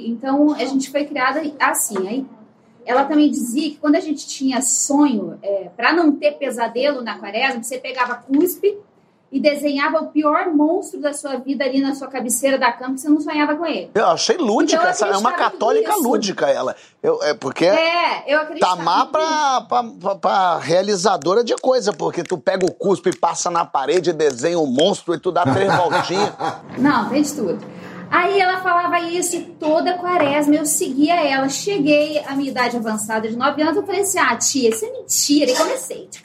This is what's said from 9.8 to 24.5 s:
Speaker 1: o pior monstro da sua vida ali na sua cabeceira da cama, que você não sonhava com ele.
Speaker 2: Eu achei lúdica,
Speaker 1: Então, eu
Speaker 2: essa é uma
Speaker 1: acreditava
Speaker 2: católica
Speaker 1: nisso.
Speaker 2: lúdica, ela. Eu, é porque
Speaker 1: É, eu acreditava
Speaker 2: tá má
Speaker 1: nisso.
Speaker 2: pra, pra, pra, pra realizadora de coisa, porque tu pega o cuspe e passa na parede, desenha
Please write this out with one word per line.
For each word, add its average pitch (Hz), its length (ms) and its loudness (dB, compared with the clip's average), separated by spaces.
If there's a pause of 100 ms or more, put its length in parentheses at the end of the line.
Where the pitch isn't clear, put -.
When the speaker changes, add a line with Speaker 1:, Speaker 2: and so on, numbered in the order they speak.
Speaker 1:
o - 80 -8
pior 302 480 2
monstro 311 460 0
da 285 100 -2
sua 277 240 -8
vida 269 300 -4
ali 269 160 0
na 269 120 0
sua 262 140 -10
cabeceira 262 500 -2
da 247 140 2
cama, 254 220 -6
que 262 80 -8
você 302 80 -4
não 311 100 4
sonhava 302 380 -2
com 339 80 -4
ele. 214 280 -6
Speaker 2:
Eu 208 140 2
achei 165 300 2
lúdica, 294 400 2
Speaker 1:
Então, 349 80 4
eu 370 40 4
Speaker 2:
essa 359 160 0
é 403 120 0
uma - 140 2
Speaker 1:
acreditava 240 200 0
Speaker 2:
católica - 400 0
Speaker 1:
nisso. 339 160 0
Speaker 2:
lúdica, 208 400 0
ela. 127 260 0 (300)
Eu, 156 180 2
é 147 120 2
porque 135 320 -2
Speaker 1:
É, 320 600 2
eu 294 140 2
acreditava 262 380 0
Speaker 2:
tá 165 60 -8
má 175 160 2
Speaker 1:
nisso. 269 120 0
Speaker 2:
pra, 311 560 0
pra, 247 160 0
pra, 196 320 -6
pra 190 440 2
realizadora 185 840 2
de 233 140 -2
coisa, 233 340 0
porque 165 320 -4
tu 175 140 -4
pega 190 280 -2
o 165 60 2
cuspe 185 380 0
e - 80 -2
passa 170 340 -2
na 170 140 0
parede, 151 480 0
desenha 151 460 0